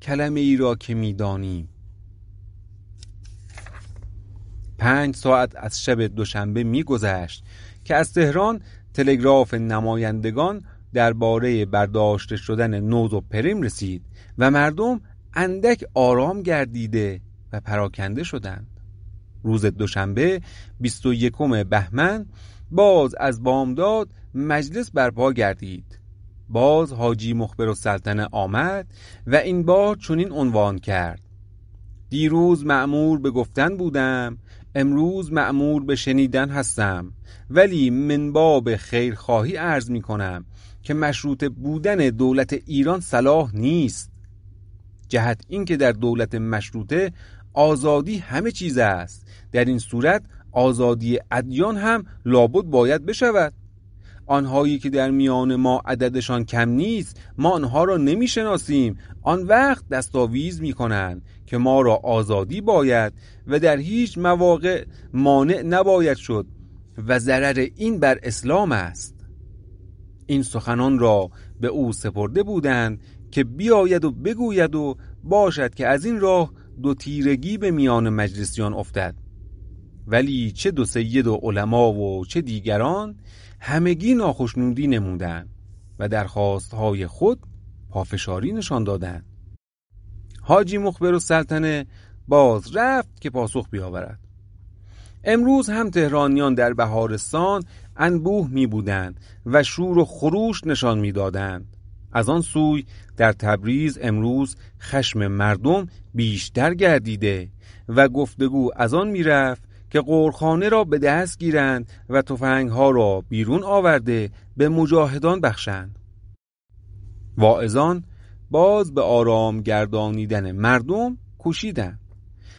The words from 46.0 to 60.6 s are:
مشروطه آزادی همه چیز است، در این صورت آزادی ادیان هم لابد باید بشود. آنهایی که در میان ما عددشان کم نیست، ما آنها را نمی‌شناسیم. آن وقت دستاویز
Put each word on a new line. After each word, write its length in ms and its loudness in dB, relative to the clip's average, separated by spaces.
مشروطه 800 -4
آزادی 640 2
همه 320 -4
چیز 280 -4
است، 480 0
در 120 2
این 140 0
صورت 440 0
آزادی 640 2
ادیان 460 -2
هم 280 0
لابد 400 4
باید 420 2
بشود. 460 0
آنهایی 520 0
که 120 -6
در 200 0
میان 460 2
ما 300 2
عددشان 580 -2
کم 240 0
نیست، 520 -2
ما 120 2
آنها 340 2
را 120 2
نمی‌شناسیم. 1000 0
آن 200 0
وقت 460 2
دستاویز 720 -2